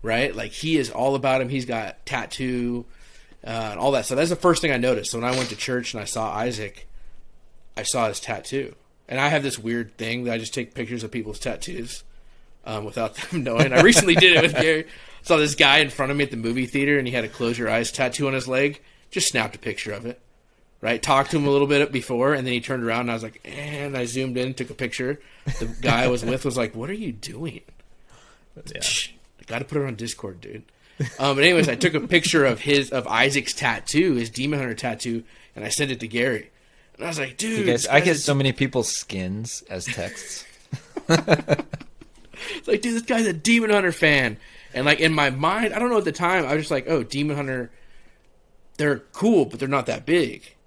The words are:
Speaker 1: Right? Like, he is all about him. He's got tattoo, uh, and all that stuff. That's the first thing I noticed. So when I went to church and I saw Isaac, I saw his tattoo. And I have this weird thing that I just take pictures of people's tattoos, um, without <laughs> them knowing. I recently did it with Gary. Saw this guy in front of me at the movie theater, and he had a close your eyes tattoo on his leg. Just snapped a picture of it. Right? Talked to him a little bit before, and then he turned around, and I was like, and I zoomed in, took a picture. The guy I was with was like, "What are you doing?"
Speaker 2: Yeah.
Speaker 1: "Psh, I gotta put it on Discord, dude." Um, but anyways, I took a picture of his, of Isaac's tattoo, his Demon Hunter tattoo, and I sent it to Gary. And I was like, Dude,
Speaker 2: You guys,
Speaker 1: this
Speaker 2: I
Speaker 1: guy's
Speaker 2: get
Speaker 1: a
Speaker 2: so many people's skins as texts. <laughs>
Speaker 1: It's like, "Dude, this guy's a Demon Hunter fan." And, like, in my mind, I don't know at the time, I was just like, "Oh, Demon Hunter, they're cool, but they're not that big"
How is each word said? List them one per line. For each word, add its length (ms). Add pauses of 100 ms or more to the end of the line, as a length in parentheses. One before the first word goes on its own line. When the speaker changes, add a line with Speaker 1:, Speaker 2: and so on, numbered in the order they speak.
Speaker 1:
Right? 320
Like, 180
he 240
is 140
all 240
about 260
him. 80
He's 160
got 400
tattoo, 800 (580)
uh, 260
and 100
all 120
that 140
stuff. 120
That's 120
the 60
first 260
thing 100
I 60
noticed. 340
So 80
when 120
I 40
went 140
to 60
church 380
and 80
I 40
saw 280
Isaac, 540 (880)
I 80
saw 240
his 120
tattoo. 540 (340)
And 120
I 80
have 160
this 140
weird 380
thing 280
that 100
I 40
just 160
take 200
pictures 300
of 80
people's 260
tattoos, 640 (640)
um, 200
without 300
<laughs> 160
them 140
knowing. 280
I 100
recently 340
did 200
it 60
with 180
Gary. 260 (360)
Saw 140
this 180
guy 240
in 120
front 200
of 80
me 60
at 60
the 60
movie 300
theater, 320
and 80
he 80
had 100
a 40
close 300
your 120
eyes 220
tattoo 340
on 80
his 140
leg. 320 (300)
Just 180
snapped 280
a 20
picture 340
of 140
it. 140 (600)
Right? 220
Talked 300
to 40
him 100
a 40
little 160
bit 260
before, 400
and 140
then 80
he 60
turned 240
around, 180
and 80
I 40
was 80
like, 220
and 540
I 80
zoomed 320
in, 160
took 160
a 40
picture. 460 (380)
The 80 (160)
guy 220
I 40
was 160
with 220
was 100
like, 180
"What 140
are 60
you 180
doing?" 480 (960)
Speaker 2:
Yeah. 60 (180)
Speaker 1:
"Psh, 300 (300)
I 60
gotta 200
put 100
it 80
on 120
Discord, 440
dude." 220 (560)
Um, 180
but 80
anyways, 240
I 60
took 180
a 80
picture 460
of 140
his, 320
of 160
Isaac's 440
tattoo, 600
his 160
Demon 300
Hunter 140
tattoo, 500 (300)
and 120
I 20
sent 220
it 100
to 80
Gary. 420 (460)
And 80
I 40
was 100
like, 200
Dude, 220
Speaker 2:
You 60
guys, 160
Speaker 1:
this 80
Speaker 2:
I 100
Speaker 1:
guy's 40
Speaker 2:
get 120
Speaker 1:
a 40
Speaker 2:
so 140
many 180
people's 420
skins 720
as 160
texts. 600 (600)
<laughs> 0 (1500)
Speaker 1:
It's 120
like, 120
"Dude, 140
this 80
guy's 240
a 80
Demon 360
Hunter 220
fan." 460 (340)
And, 140
like, 140
in 120
my 180
mind, 440
I 40
don't 120
know 80
at 60
the 80
time, 340
I 80
was 80
just 80
like, 180
"Oh, 140
Demon 340
Hunter, 340 (1080)
they're 220 (120)
cool, 320
but 160
they're 80
not 180
that 200
big" 480 (120)